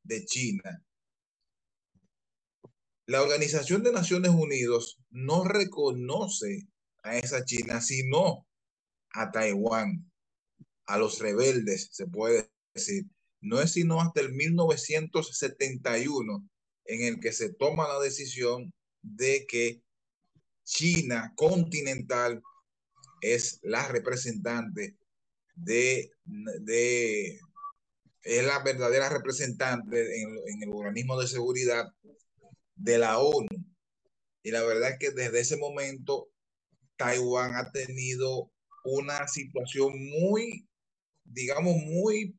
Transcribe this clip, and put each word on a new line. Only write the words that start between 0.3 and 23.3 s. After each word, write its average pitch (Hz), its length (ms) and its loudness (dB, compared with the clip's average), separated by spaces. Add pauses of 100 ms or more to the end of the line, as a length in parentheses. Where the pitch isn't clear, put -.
la 131 160 2
Organización 147 640 2
de 240 100 6
Naciones 180 380 2
Unidas 131 680 2 (140)
no 139 340 0
reconoce 143 1200 -2 (360)
a 113 160 -4
esa 127 260 -2
China, 117 380 -2
sino 135 640 2 (640)
a 110 180 -4
Taiwán, 107 800 0 (760)
a 101 100 0
los 107 220 0
rebeldes, 107 760 2
se 95 140 -8
puede 107 440 2 (220)
decir. - 320 -4 (380)
No 113 180 0
es 165 120 2
sino 165 280 2
hasta 165 220 2
el 131 100 -2
mil 156 220 0
novecientos 156 840 0
setenta 131 600 -2
y 127 80 0
uno 107 420 -4 (380)
en 113 160 -4
el 117 180 -2
que 110 120 -2
se 107 200 -4
toma 151 360 0
la 143 120 -2
decisión 127 720 -4 (300)
de 131 440 0
que 117 360 0 (800)
China 135 720 0
continental 135 1080 0 (800)
es 117 400 0